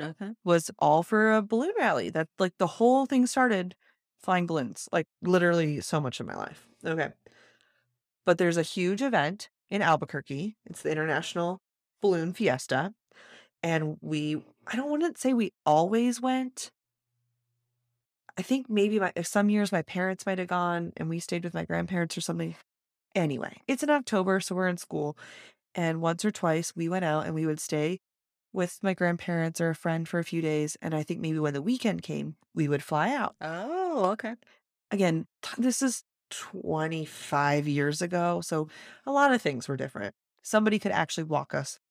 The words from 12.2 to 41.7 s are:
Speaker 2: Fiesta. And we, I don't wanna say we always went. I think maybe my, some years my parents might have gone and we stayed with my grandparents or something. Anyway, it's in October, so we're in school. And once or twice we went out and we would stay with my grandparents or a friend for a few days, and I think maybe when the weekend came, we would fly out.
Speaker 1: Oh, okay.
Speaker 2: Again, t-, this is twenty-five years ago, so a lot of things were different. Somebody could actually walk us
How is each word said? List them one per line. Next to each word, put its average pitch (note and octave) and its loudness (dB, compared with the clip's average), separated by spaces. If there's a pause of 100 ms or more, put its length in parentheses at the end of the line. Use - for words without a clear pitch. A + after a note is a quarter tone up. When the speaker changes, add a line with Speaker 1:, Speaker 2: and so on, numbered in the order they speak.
Speaker 2:
Fiesta. D3 0 (680)
And D#3+ 0
we, D3+ -4 (220)
I - -6
don't C#4 -2
wanna D#4 0
say C4 2
we A3+ 2 (140)
always A3 4
went. B3+ -4 (1700)
I F#3 -6
think C4 -2
maybe G#3+ 4
my, F#3+ 0 (100)
some G#3 2
years G#3 2
my E3+ 0
parents F#3+ -4
might F#3+ -2
have F3+ -6
gone F3 0
and D#3+ -4
we E3 -2
stayed F3 -4
with E3+ -6
my E3 -4
grandparents E3+ -2
or F3 -4
something. E3 -4 (600)
Anyway, D#3 -2
it's C4 -2
in D4 0
October, G3 2
so - -8
we're F#3 0
in F3+ -2
school. D3 -6 (560)
And E3 0
once E3 0
or G#3+ 2
twice E3+ 0
we E3 -2
went F#3 -2
out D#3 0
and D#3+ -4
we D#3+ 0
would D#3 -2
stay D#3 -2 (520)
with F3+ -2
my F#3+ 0
grandparents F3 0
or E3 2
a D#3+ -4
friend E3 -2
for F3 -2
a E3+ -2
few E3 -4
days, D3+ -2
and D#3+ -4
I D3+ 0
think E3 -6
maybe D#3+ -2
when D3+ 0
the C#3 -4
weekend G3+ 0
came, D3 -6 (180)
we D3+ 2
would C#3 2
fly D#3+ 0
out. - -4
Speaker 1:
Oh, A#3 -2
okay. A3 -8 (540)
Speaker 2:
Again, E3+ 2 (160)
t-, - -6
this B3 0
is C4 -2 (260)
twenty-five D3+ -2
years D3 0
ago, F3 0
so D#3 -2 (380)
a C4+ -2
lot C#4 6
of B3 2
things C3+ -2
were C#3 -4
different. B2+ -6 (280)
Somebody G#3+ 2
could G3 -2
actually D#3+ -2
walk D3 -2
us C#3+ -6 (120)